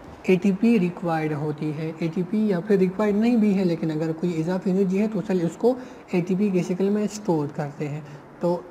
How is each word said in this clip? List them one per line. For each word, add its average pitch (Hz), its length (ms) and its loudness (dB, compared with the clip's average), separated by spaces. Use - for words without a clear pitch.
एटीपी 202 480 4
required 165 540 0
होती 151 380 -4
है, 160 320 -6
एटीपी 202 500 0
या 175 80 0
फिर 196 180 4
required 196 380 2
नहीं 233 200 4
भी 208 160 4
है, 190 120 2
लेकिन 165 260 0
अगर 160 220 -2
कोई 175 180 -2
इजाफी 180 400 -2
एनर्जी 190 280 2
है 220 100 2
तो 220 120 -4
cell 175 260 0
उसको 233 300 0
एटीपी 185 360 0
की 180 120 2
cycle 185 280 -2
में 208 160 0
store 160 400 -2
करते 147 420 -8
हैं। 151 160 -8
तो 175 280 0